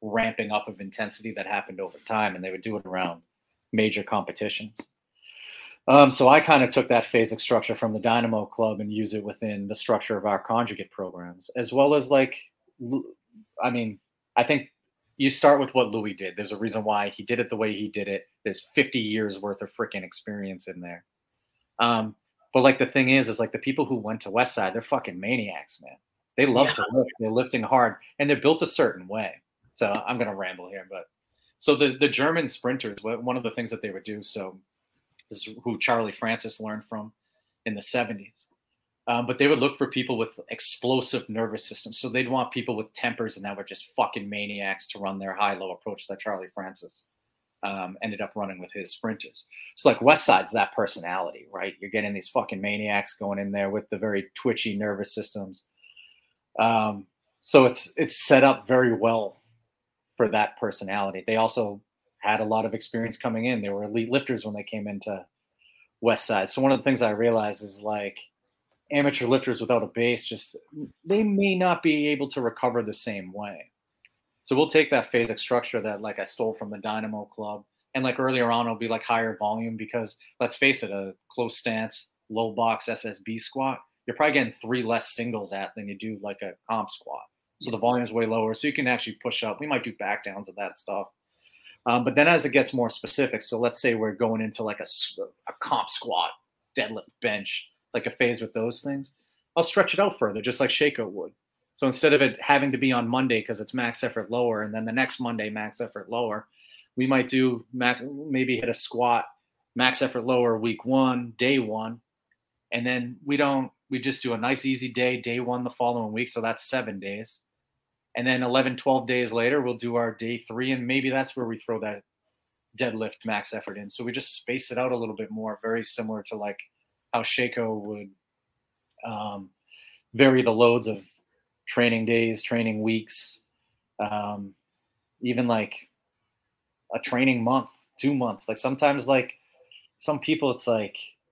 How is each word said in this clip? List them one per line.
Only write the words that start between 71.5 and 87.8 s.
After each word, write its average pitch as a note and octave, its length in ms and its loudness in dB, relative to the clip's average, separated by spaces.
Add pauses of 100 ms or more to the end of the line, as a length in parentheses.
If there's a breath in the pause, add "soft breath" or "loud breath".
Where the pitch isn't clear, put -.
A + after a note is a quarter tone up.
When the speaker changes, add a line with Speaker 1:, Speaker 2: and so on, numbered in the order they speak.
Speaker 1:
not F3+ 260 4
be D3+ 240 4
able C#3 220 0
to C#3+ 120 -4
recover A#2 420 0
the G#2 100 -6
same F#2+ 400 -6
way. G2 400 -12 (720)
So C3+ 100 2
we'll D#3 160 4
take D3+ 200 6
that B2 200 2
phasic A2+ 300 0
structure A#2+ 400 0
that, G#2 200 -4
like, G#2+ 200 -8
I F#2+ 40 -4
stole A2 300 -4
from G#2 160 -10
the G#2+ 80 -10
Dynamo G#2+ 460 -6
Club. G#2 400 -10 (300)
And, C3 100 -2
like, B2+ 160 0
earlier B2+ 300 2
on, A#2 160 2
it'll A2+ 120 -4
be, A#2 80 -4
like, A2+ 160 -2
higher A2+ 360 0
volume A2+ 380 -2
because, A2 400 -6 (220 soft breath)
let's A#2 160 0
face C3+ 300 2
it, G2 80 -6
a G2 220 -6 (140)
close - 300 -4
stance, A2 500 -4 (220)
low A2+ 220 -2
box A2+ 360 0
S A2+ 160 -6
S G#2+ 140 -8
B A2+ 200 -8
squat, C3+ 420 -4 (260)
you're A#2+ 80 -4
probably D3+ 200 2
getting A#2+ 280 2
three A#2+ 220 -2
less A2+ 320 -2
singles A2 360 -6
at G2 220 -8
than G2+ 140 -12
you G2 100 -10
do, A2 240 -8
like, G2+ 200 -8
a F#2+ 100 -10 (180)
comp A2 200 -2
squat. - 340 -10 (380)
So A#2 100 -6
the A2 60 -4
volume A#2+ 260 2